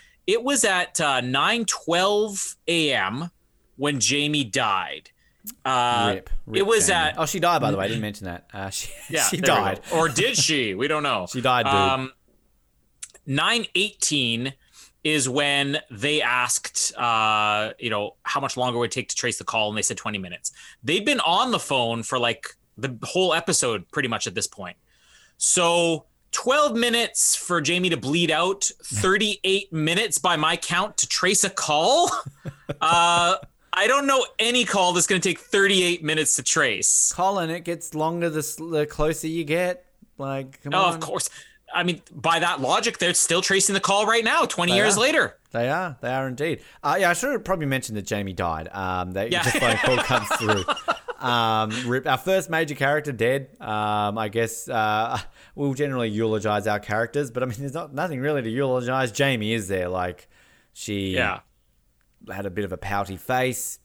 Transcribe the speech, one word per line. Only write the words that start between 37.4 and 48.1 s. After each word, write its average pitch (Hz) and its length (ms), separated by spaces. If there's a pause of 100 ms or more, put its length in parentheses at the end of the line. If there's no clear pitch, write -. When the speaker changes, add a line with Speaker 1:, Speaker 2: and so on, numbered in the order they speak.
Speaker 2:
it 175 140
gets 170 300
longer 165 360
the 156 100
s-, 151 160
the 156 340
closer 156 380
you 165 160
get. 180 420 (320)
Like, 135 460
come 143 100
Speaker 1:
Oh, 190 120
Speaker 2:
on. 170 100
Speaker 1:
of 160 40
course. - 300 (440)
I 175 100
mean, 175 180 (100)
by 165 280
that 170 200
logic, 190 380
they're 175 160
still - 280
tracing 190 320
the 190 60
call 202 260
right 226 180
now, 277 220
twenty 175 260
Speaker 2:
They 190 60
Speaker 1:
years 208 200
Speaker 2:
are. 214 40
Speaker 1:
later. 269 360 (140)
Speaker 2:
They 120 180
are. 160 320
They 123 80
are 131 180
indeed. 131 340 (200)
Uh, 147 180
yeah, 180 120
I - 20
should 269 200
have 226 100
probably 165 220
mentioned 127 320
that 95 80
Jamie 101 280